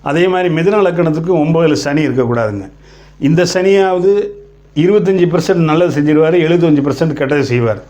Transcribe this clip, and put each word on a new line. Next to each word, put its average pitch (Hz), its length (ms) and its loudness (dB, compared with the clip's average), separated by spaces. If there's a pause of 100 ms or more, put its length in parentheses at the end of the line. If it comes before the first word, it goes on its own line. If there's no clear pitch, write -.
(100)
அதே 160 120 0 (100)
மாதிரி 180 160 0 (100)
மிதுன 196 180 0 (100)
லக்கணத்துக்கு 165 540 -2
ஒன்பதுல 156 420 0
சனி 143 240 -2
இருக்கக்கூடாதுங்க. 117 600 -2 (600)
இந்த 165 140 2 (120)
சனியாவது 190 580 2 (720)
இருபத்தஞ்சு 190 500 2
பர்சன்ட் 170 380 0
நல்லது 165 260 0
செஞ்சிருவாரு, 156 500 2
எழுபத்தஞ்சு 165 400 2
பர்சன்ட் 143 340 -2
கெட்டது 143 300 0
செய்வார். 117 400 -2